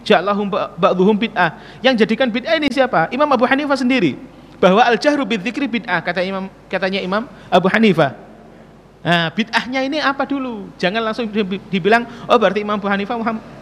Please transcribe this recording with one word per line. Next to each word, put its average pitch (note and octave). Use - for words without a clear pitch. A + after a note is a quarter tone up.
ja'alahum G3+
ba-, F#3
ba'duhum F#3
bid'ah." -
Yang A3+
jadikan A3+
bid'ah B3+
ini D4
siapa? A#3
Imam D4
Abu B3+
Hanifah C#4
sendiri. B3
Bahwa G3
al-jahru C4+
bidzikri A#3
bid'ah, F3+
kata F3+
Imam, F#3+
katanya F#3+
Imam G3
Abu F#3
Hanifah. F3+
Nah, E3+
bid'ahnya A3+
ini C#4+
apa C4+
dulu? A#3+
Jangan F#3+
langsung A3
di-, G3+
dibilang, G3+
"Oh, -
berarti G#3
Imam G#3
Abu G3+
Hanifah G3+
Muhammad, A3+